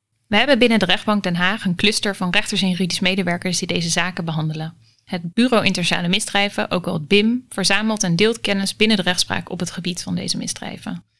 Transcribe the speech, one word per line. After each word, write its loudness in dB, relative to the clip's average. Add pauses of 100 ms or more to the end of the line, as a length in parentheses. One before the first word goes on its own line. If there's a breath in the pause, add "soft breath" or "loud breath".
(260)
We 0
hebben 4
binnen 4
de 4
Rechtbank 0
Den -2
Haag 0
een 2
cluster 0
van -2
rechters 0
en 2
juridisch -2
medewerkers 0
die -4
deze -2
zaken -2
behandelen. -4 (300 soft breath)
Het -8
Bureau 2
Internationale 0
Misdrijven, 0
ook -2
wel -4
het -6
bim, 4
verzamelt 0
en 2
deelt 2
kennis -2
binnen 4
de -2
rechtspraak -2
op -8
het -4
gebied -6
van -4
deze -4
misdrijven. -10 (160)